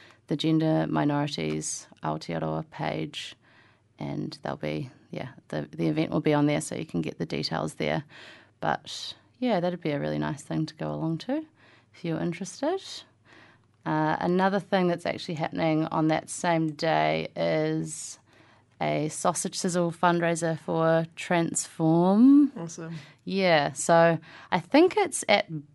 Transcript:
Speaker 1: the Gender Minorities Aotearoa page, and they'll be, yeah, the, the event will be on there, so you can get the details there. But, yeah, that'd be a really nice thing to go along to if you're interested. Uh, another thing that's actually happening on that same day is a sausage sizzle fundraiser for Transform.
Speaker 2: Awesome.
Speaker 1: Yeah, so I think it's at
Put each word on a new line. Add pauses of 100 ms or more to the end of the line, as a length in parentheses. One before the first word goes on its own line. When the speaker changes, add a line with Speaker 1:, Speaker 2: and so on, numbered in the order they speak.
(280)
Speaker 1:
the
Gender
Minorities (180)
Aotearoa
page, (640)
and
they'll
be, (200)
yeah, (200)
the,
the
event
will
be
on
there,
so
you
can
get
the
details
there. (560)
But, (240)
yeah,
that'd
be
a
really
nice
thing
to
go
along
to (500)
if
you're
interested. (1040)
Uh,
another
thing
that's
actually
happening
on
that
same
day
is (640)
a
sausage
sizzle
fundraiser
for (100)
Transform.
Speaker 2:
Awesome. (280)
Speaker 1:
Yeah,
so (340)
I
think
it's
at (280)